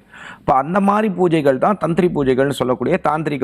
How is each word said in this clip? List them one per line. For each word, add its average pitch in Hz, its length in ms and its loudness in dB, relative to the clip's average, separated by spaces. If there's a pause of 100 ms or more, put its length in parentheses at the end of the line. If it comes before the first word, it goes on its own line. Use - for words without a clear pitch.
(400)
இப்ப - 140 0
அந்த 147 260 0
மாதிரி 202 340 0
பூஜைகள் 160 440 2
தான் 190 200 0
தந்திரி 165 380 0
பூஜைகள்னு 135 340 2
சொல்லக்கூடிய 127 540 -2
தாந்திரிக 151 400 -2